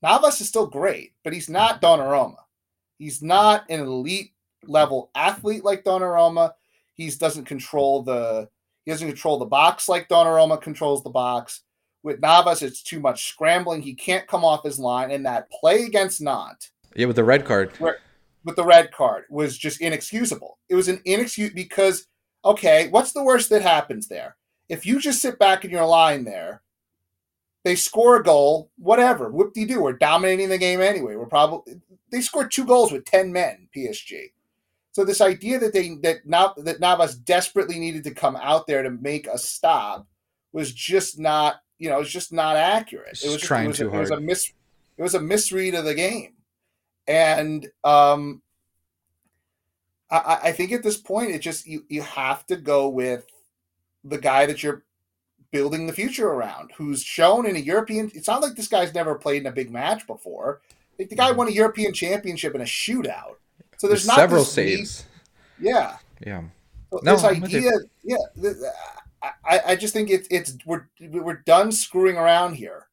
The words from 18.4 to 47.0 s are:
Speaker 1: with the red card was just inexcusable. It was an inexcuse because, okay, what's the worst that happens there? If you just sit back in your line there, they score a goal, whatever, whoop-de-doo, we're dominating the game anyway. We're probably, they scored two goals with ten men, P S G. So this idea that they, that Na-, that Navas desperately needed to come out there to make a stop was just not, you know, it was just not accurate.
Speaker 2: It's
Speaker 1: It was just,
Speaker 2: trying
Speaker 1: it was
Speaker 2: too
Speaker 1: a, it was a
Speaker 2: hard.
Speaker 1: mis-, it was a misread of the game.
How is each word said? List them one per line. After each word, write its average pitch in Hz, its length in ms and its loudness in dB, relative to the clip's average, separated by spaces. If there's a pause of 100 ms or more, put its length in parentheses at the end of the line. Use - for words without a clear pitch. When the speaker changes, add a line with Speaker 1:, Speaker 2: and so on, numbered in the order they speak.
Speaker 1:
with 165 140 -8
the 180 80 0
red 170 260 8
card - 380 -2
was 143 300 -4
just 151 240 -8
inexcusable. 170 720 -6 (140)
It 180 60 2
was 185 120 2
an 185 180 -4
inexcuse 208 480 -2
because, 185 520 -2 (360)
okay, 170 460 4
what's 240 240 2
the 285 120 -4
worst 247 260 4
that 208 100 4
happens 156 480 0
there? 85 280 -14 (340)
If 165 160 -10
you 247 120 0
just 277 220 -2
sit 247 180 -4
back 190 240 4
in 185 80 -12
your 170 140 0
line 160 400 4
there, 98 380 -12 (1000)
they 180 100 2
score 233 400 6
a 233 80 4
goal, 156 560 4
whatever, 226 500 4
whoop-de-doo, 208 540 -2
we're 131 120 0
dominating 185 540 2
the 190 100 -2
game 180 220 0
anyway. 175 360 -2
We're 117 100 -10
probably, 156 540 0 (320)
they 247 80 -4
scored 247 320 -4
two 269 120 -4
goals 247 280 4
with 139 120 -8
ten 185 280 2
men, 175 400 -4
P 131 160 -8
S 104 100 -10
G. 76 300 -16 (640)
So 196 120 0
this 196 160 0
idea 208 380 2
that 220 140 0
they, 175 320 -2
that 165 200 -2
Na-, 180 340 2
that 160 200 -8
Navas 170 380 2
desperately 175 640 -2
needed 160 240 -8
to 147 100 -8
come 135 220 -2
out 156 320 0
there 139 160 0
to 131 60 -4
make 143 360 -8
a 120 100 -8
stop 104 720 -2 (460)
was 147 200 -8
just 170 460 -4
not, 151 380 0 (240)
you 160 100 -8
know, 135 60 0
it - 20 0
was 147 140 -6
just 175 200 -10
not 156 220 0
accurate. 190 560 -2
Speaker 2:
It's - 140 -14
Speaker 1:
It 147 60 -4
was 151 80 -4
just, - 80 -8
Speaker 2:
trying 117 180 0
Speaker 1:
it 113 60 -2
was - 80 -6
Speaker 2:
too 107 120 -4
Speaker 1:
a, 98 60 -8
it - 20 -2
was 98 120 -2
a 151 40 0
Speaker 2:
hard. 147 100 -8
Speaker 1:
mis-, 180 280 -4 (440)
it 190 60 -8
was 185 140 -4
a 170 40 -2
misread 185 540 -2
of 165 100 -4
the 151 100 -2
game. 185 400 -6 (760)